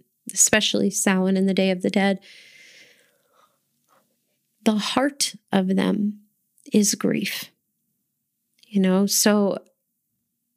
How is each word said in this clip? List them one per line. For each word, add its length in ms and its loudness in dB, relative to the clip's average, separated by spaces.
especially 560 0
Samhain 480 0
and 100 0
the 60 0
Day 160 0
of 120 -2
the 80 0
Dead, 300 0
the 120 2
heart 600 -2
of 240 0
them 460 -2
is 220 2
grief, 560 -6
you 120 -2
know? 260 2
So 540 2